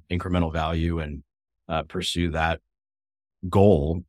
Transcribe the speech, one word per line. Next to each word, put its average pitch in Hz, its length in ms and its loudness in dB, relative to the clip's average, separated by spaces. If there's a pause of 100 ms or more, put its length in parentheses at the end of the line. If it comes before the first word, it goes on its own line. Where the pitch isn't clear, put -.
incremental 87 440 -2
value 82 480 -2
and, 73 240 -10 (440)
uh, 80 140 -4
pursue 87 480 -4
that 80 300 -2 (880)
goal 90 600 4